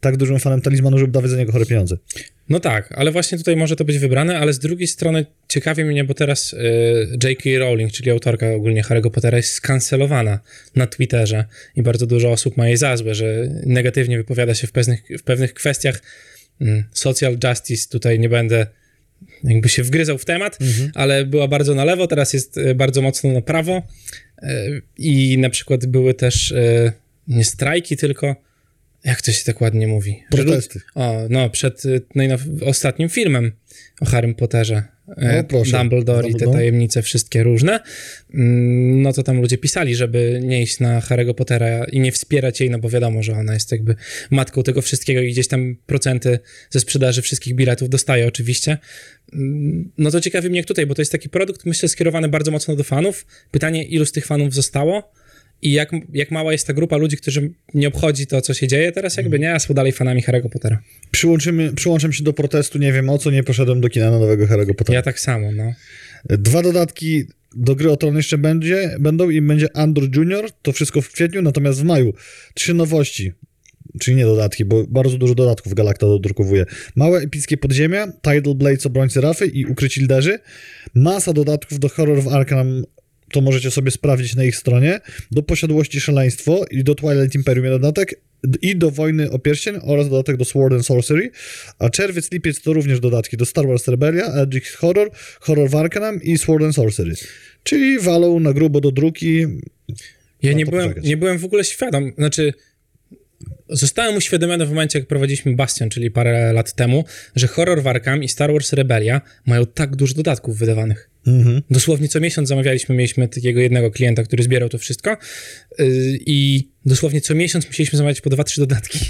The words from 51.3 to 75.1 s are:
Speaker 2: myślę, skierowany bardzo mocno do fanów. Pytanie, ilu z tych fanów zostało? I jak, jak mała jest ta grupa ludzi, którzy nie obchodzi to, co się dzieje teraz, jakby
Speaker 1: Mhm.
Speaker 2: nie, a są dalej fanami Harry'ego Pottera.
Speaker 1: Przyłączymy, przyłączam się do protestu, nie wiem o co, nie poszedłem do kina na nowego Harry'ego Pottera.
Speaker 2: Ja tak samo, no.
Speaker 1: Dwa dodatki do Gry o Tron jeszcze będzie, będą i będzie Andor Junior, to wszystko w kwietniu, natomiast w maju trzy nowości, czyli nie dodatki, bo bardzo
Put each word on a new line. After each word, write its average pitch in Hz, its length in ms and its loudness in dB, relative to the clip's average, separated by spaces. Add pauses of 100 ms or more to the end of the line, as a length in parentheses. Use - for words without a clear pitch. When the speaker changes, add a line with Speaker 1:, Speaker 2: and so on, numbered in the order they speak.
Speaker 2:
myślę, 170 220 -2
skierowany 160 400 0
bardzo 156 220 0
mocno 151 260 -2
do 143 80 -2
fanów. 170 420 -2 (240)
Pytanie, 160 340 -2
ilu 151 220 0
z - 60 -6
tych 147 140 -6
fanów 143 280 0
zostało? 147 580 -2 (500)
I 143 100 0
jak, 147 180 0 (220)
jak 147 180 -4
mała 160 220 -2
jest 151 140 -2
ta 147 60 -6
grupa 156 240 0
ludzi, 147 200 0
którzy 143 340 -4 (240)
nie 143 140 2
obchodzi 143 380 -2
to, 135 140 -2
co 127 140 -4
się 131 140 -2
dzieje 156 240 2
teraz, 190 240 -6
jakby 151 200 -2
Speaker 1:
Mhm. 143 60 0
Speaker 2:
nie, 165 120 -2
a 160 40 0
są 147 160 -4
dalej 135 180 2
fanami 127 300 0
Harry'ego 120 260 0
Pottera. 113 340 -2 (280)
Speaker 1:
Przyłączymy, 165 600 2
przyłączam 156 400 0
się 147 120 -6
do 151 80 2
protestu, 147 460 -2
nie 139 140 2
wiem 131 180 0
o 143 80 2
co, 147 120 -2
nie 135 120 2
poszedłem 123 380 2
do 120 80 2
kina 113 220 2
na 117 80 4
nowego 107 280 4
Harry'ego 104 280 2
Pottera. 117 220 2
Speaker 2:
Ja 127 60 0
tak - 180 -4
samo, 107 320 -2
no. 110 200 -4 (580)
Speaker 1:
Dwa 107 320 2
dodatki 165 640 0 (320)
do 123 180 2
Gry 156 160 2
o 147 60 4
Tron 147 200 0
jeszcze 151 220 0
będzie, 165 640 0
będą 165 300 2
i 156 120 2
będzie 151 340 2
Andor 147 400 2
Junior, 190 340 0 (120)
to 139 100 -2
wszystko 147 280 -2
w - 120 -8
kwietniu, 170 300 -2
natomiast 139 380 0
w 147 40 0
maju 135 300 2 (400)
trzy - 200 -2
nowości, 151 580 0 (680)
czyli 127 160 2
nie 131 80 4
dodatki, 107 400 2
bo 107 220 2
bardzo 127 320 0